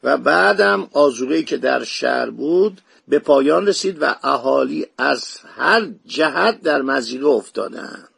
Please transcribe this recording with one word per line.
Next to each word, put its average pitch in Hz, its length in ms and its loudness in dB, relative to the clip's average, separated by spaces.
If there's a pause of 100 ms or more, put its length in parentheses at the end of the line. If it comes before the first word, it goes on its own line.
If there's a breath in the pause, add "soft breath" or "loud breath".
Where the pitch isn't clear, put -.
و 135 160 0
بعدم 196 720 2
آذوقه‌ای 143 500 2
که 147 140 -4
در 127 280 -2
شهر 127 460 -4
بود 175 500 0 (280 soft breath)
به 143 100 2
پایان 147 480 2
رسید 190 340 -2
و 151 220 0
اهالی 135 640 0 (120)
از 131 380 -2 (200)
هر 185 320 0 (180)
جهت 160 560 0
در 147 200 0
مضیقه 131 440 -2
افتادند. 104 920 -4